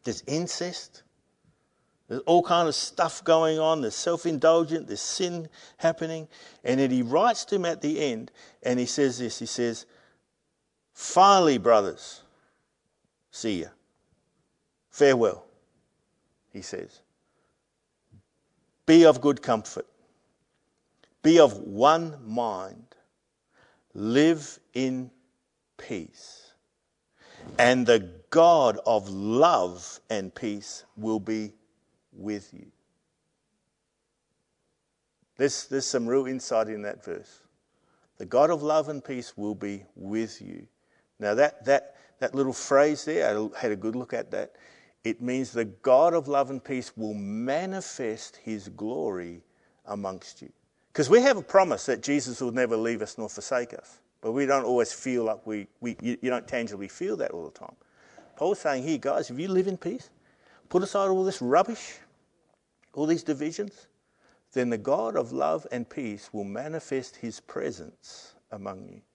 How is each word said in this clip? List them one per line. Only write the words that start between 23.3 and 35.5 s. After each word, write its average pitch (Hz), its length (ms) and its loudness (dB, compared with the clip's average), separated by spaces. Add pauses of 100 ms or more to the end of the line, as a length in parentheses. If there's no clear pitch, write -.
Live 143 680 2 (140)
in 127 360 -4 (680)
peace. - 720 -14 (1080)
And 123 300 4
the 101 240 4 (180)
God 156 560 6
of 104 240 2
love 101 1000 0
and 98 260 -6
peace 104 480 -10 (140)
will 110 240 -4
be 107 320 -6 (580)
with 98 420 -12
you." - 180 -20 (2750)
There's, 135 300 0